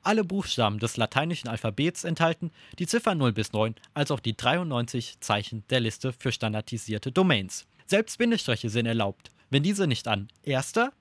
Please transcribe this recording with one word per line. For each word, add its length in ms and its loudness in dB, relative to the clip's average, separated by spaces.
alle 200 2
Buchstaben 580 0
des 180 -2
lateinischen 500 0
Alphabets 560 -2
enthalten, 460 2
die 80 -2
Ziffern 300 0
null 160 4
bis 220 -2
neun, 200 2
als 160 0
auch 100 0
die 160 -2
dreiundneunzig 840 0
Zeichen 500 -2
der 100 4
Liste 320 -2
für 180 -2
standardisierte 800 -4
Domains. 560 2
Selbst 320 0
Bindestriche 500 0
sind 160 0
erlaubt, 460 -2
wenn 140 4
diese 240 2
nicht 220 -2
an 200 0
erster 580 0